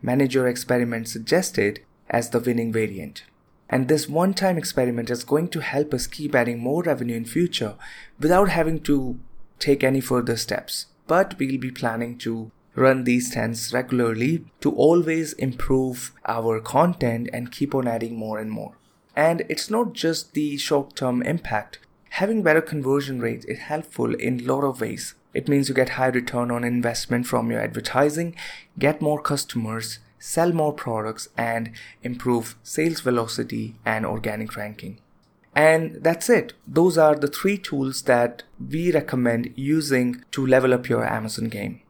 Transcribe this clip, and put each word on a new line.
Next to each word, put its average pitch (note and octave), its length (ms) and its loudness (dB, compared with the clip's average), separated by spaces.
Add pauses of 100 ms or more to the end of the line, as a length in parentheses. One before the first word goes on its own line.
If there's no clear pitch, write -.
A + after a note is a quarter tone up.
Manage B2+ 340 2
Your B2+ 140 4
Experiment A#2+ 580 -2
suggested A2+ 720 0 (280)
as A#2+ 220 -2
the A#2+ 100 2
winning A#2 320 0
variant. G2+ 520 -4 (440)
And B2+ 200 0
this D3+ 200 2
one-time F#3 480 2
experiment A#2+ 540 -2
is A#2+ 120 -4
going D#3+ 260 2
to D#3+ 120 -4
help D3 320 -2
us B2 140 -2
keep D3 280 -6
adding A#2+ 260 2
more C#3 220 0
revenue B2+ 320 0
in A2+ 120 -4
future B2 480 -2 (440)
without F3+ 300 6
having D#3+ 360 0
to C3 360 0 (380)
take C#3 260 2
any C3+ 160 4
further A#2+ 380 0
steps. - 480 -6 (200)
But F#3+ 320 2
we'll C3+ 200 -2
be B2+ 120 -4
planning A#2+ 500 -4
to A2+ 300 -6 (240)
run C3 300 4
these B2 300 2
tests A2+ 360 -4
regularly B2 760 0 (160)
to C#3+ 100 2
always D#3+ 640 4
improve C3 800 -2 (120)
our A2+ 340 0
content A#2+ 760 2
and B2 180 -6
keep C#3 220 -4
on C3 120 0
adding A2+ 300 -4
more G#2+ 220 -6
and A2 120 -8
more. G#2+ 260 -8 (380)
And E3 360 2
it's - 180 -6
not A3 240 0
just - 400 -4
the D3 240 -2
short-term C#3 640 0
impact. - 600 -4 (400)
Having G#3 240 0
better D#3+ 160 6
conversion C#3 580 -2
rates A#2 280 -4
is - 120 -8
helpful D3 560 -4
in B2+ 240 -2
a A#2+ 60 -8
lot C3+ 180 0
of C3+ 180 -2
ways. A2 360 -6 (180)
It - 140 -2
means C#3+ 200 4
you C3+ 60 -2
get B2+ 140 4
high C3 180 0
return B2 460 0
on A#2+ 100 -2
investment A#2+ 640 -2
from A#2 240 0
your A2+ 100 -2
advertising, D3 760 0 (420)
get D3+ 240 2
more D3+ 180 0
customers, A2+ 800 -4 (220)
sell E3+ 320 0
more D#3 200 2
products, A2 640 -6
and A2+ 360 -4 (320)
improve A#2+ 580 -2
sales D#3+ 380 -2
velocity A#2 760 -2 (100)
and A2 220 -2
organic A2 480 -6
ranking. G#2+ 460 -12 (560)
And D#3+ 480 4
that's E3 260 2
it. G#3+ 220 4 (160)
Those E3 280 4
are D#3 200 8
the D3 100 0
three G3 320 0
tools C3+ 440 -4
that A#2+ 420 2 (160)
we D#3 320 -2
recommend B2 640 0
using C3+ 720 0
to C3+ 160 -2
level C3 260 6
up B2 160 0
your A#2 160 2
Amazon A2 440 -4
game. G#2 420 -8